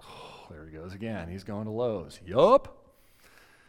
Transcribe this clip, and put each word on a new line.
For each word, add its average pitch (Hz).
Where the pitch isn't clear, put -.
"Oh, -
there 85
he 80
goes 82
again. 98
He's 95
going 107
to 107
Lowe's." 107
Yup. 175